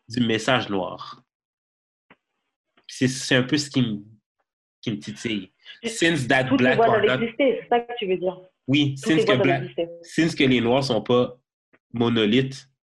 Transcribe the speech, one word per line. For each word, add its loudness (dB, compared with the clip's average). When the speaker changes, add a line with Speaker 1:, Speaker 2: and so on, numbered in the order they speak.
Speaker 1:
du -4
message 0
noir. -8
C'est, -2
c'est -2
un 4
peu -2
ce -4
qui 0
me, -4
qui -8
me -6
titille. -8
Speaker 2:
Tu, -6
Speaker 1:
Since 0
that 4
Speaker 2:
toutes 2
les 4
Speaker 1:
black 4
Speaker 2:
voix 4
Speaker 1:
are 0
Speaker 2:
doivent 2
Speaker 1:
not -4
Speaker 2:
exister, 0
c'est -14
ça 2
que -8
tu -6
veux 0
dire. -4
Speaker 1:
Oui, 2
Speaker 2:
Toutes -10
les 4
Speaker 1:
since 2
que -4
Speaker 2:
voix 4
doivent 2
Speaker 1:
black, 0
Speaker 2:
exister. -6
Speaker 1:
since -2
que 2
les 4
Noirs 2
sont -2
pas 0
monolithes, 0